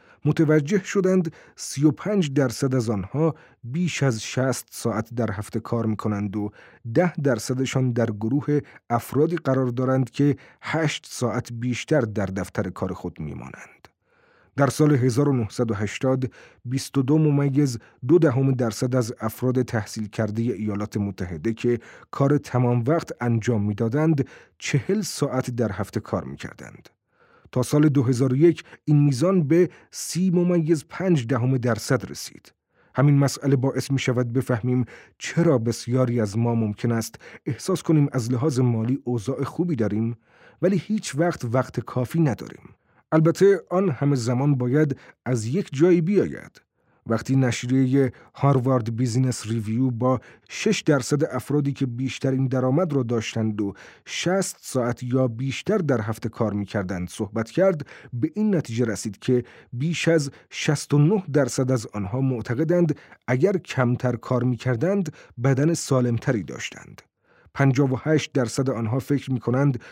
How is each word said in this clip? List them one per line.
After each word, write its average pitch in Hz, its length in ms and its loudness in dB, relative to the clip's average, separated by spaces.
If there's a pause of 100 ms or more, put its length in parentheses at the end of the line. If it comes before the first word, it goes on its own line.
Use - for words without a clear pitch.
(260)
متوجه 156 580 2
شدند 185 500 0 (220)
سی - 300 -2
و 151 60 6
پنج 180 420 -2
درصد 123 420 0
از 117 140 0
آنها 131 460 -2 (280)
بیش 147 400 -2
از 117 200 0
شصت 127 480 -2
ساعت 113 420 -4
در 113 180 -2
هفته 107 280 -8
کار 113 260 -2
می‌کنند 104 500 -2
و 104 160 -4 (420)
ده 175 200 2
درصدشان 131 800 0
در 117 200 0
گروه 135 480 -2 (300)
افرادی 143 460 0
قرار 131 320 0
دارند 127 420 0
که 143 260 2 (260)
هشت - 480 -2
ساعت 120 440 -4
بیشتر 123 480 0
در 107 240 -2
دفتر 95 440 -4
کار 92 240 -6
خود - 260 -10
می‌مانند. - 680 -14 (680)
در 139 120 4
سال 151 280 4
هزار 131 340 2
و 139 40 2
نهصد 117 380 -2
و - 20 -2
هشتاد، 127 580 -2 (340)
بیست 131 320 -6
و 139 40 4
دو 143 160 2
ممیز 143 640 2 (280)
دو 170 120 6
دهم 135 320 4
درصد 123 440 -2
از 120 240 0
افراد 127 420 -2
تحصیل 110 460 -4
کرده 107 340 -4
ایالات 107 560 -4
متحده 95 560 -4
که 120 260 -2 (320)
کار 139 260 2
تمام 123 500 0
وقت 160 240 -2 (100)
انجام 117 420 0
می‌دادند، 131 640 0 (300)
چهل 190 440 -2
ساعت 131 480 -4
در 117 220 -2
هفته 104 280 -6
کار 95 240 -4
می‌کردند. - 640 -16 (640)
تا 127 120 0
سال 151 260 4
دو 135 140 2
هزار 127 300 0
و - 20 2
یک، 160 280 4 (220)
این 147 200 6
میزان 151 420 2
به 170 220 4 (220)
سی - 380 -2
ممیز 175 600 2
پنج 165 380 0
دهم 127 300 2
درصد 117 540 0
رسید. - 420 -16 (420)
همین 143 220 4
مسئله 139 380 2
باعث 131 360 -2
می‌شود 123 420 -2
بفهمیم 123 520 0 (320)
چرا 165 400 2
بسیاری 120 640 0
از 107 180 -2
ما 117 180 0
ممکن 113 360 0
است 113 240 -4 (300)
احساس 165 380 -4
کنیم 151 280 4
از 120 200 -2
لحاظ 127 280 0
مالی 120 440 0
اوضاع 123 400 -4
خوبی 175 320 -4
داریم، 110 400 -2 (460)
ولی 185 160 2
هیچ - 380 -6
وقت 160 300 -2
وقت 123 340 -2
کافی 127 400 -2
نداریم. - 500 -2 (420)
البته 170 580 6
آن 190 200 0
همه 143 260 0
زمان 127 400 0
باید 131 420 2 (280)
از 117 200 -2
یک 151 280 -4
جایی 170 280 6
بیاید. 156 600 -2 (440)
وقتی 113 300 0
نشریهٔ 131 760 2 (240)
هاروارد 127 600 2
بیزینس 123 520 0
ریویو 113 440 0
با 123 300 0 (280)
شش - 320 0
درصد 147 420 0
افرادی 139 480 -2
که 135 140 -4
بیشترین 131 640 -2
درآمد 131 460 0
را 135 100 0
داشتند 110 580 -2
و 98 120 -2 (320)
شصت - 560 -2
ساعت 120 420 -4
یا 127 240 2
بیشتر 131 500 -2
در 139 240 0
هفته 107 280 -6
کار 107 240 -2
می‌کردند 95 560 -4
صحبت 107 420 -6
کرد، 175 360 2 (260)
به 127 220 -2
این 214 200 0
نتیجه 120 300 -2
رسید 104 340 -6
که 123 240 0 (300)
بیش 143 340 -2
از 156 240 2 (180)
شصت - 440 -2
و 143 40 4
نه 185 260 4 (100)
درصد 131 380 0
از 113 220 -2
آنها 104 280 -4
معتقدند 135 720 0 (320)
اگر 151 300 2
کمتر 123 580 0
کار 120 280 0
می‌کردند، 135 720 0 (280)
بدن 139 300 4
سالمتری 123 720 0
داشتند. - 580 -14 (560)
پنجاه 135 360 4
و 123 80 0
هشت 156 320 0
درصد 131 360 0
آنها 117 300 -2
فکر 131 320 -2
می‌کنند 127 480 0 (120)